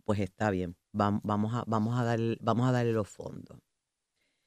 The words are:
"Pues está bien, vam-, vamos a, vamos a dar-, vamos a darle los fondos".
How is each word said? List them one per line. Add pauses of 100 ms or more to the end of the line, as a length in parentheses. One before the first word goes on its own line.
"Pues
está
bien, (160)
vam-,
vamos
a,
vamos
a
dar-,
vamos
a
darle
los
fondos". (880)